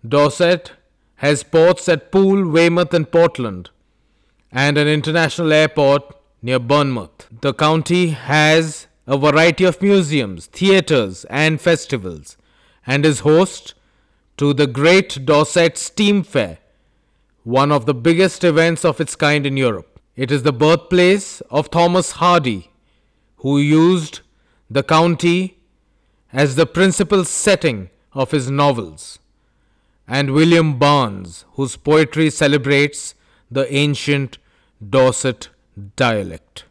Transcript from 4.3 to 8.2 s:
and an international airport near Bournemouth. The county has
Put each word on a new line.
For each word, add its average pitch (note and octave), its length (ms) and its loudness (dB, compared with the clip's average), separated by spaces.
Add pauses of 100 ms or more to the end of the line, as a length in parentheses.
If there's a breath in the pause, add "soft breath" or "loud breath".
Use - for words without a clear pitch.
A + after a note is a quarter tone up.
and C#3+ 280 0
an D3 100 0
international D#3 640 -2
airport D3+ 640 2 (260)
near B2+ 180 -2
Bournemouth. B2+ 680 -4 (120)
The C#3 120 -2
county D#3+ 580 0
has D#3 760 0 (200)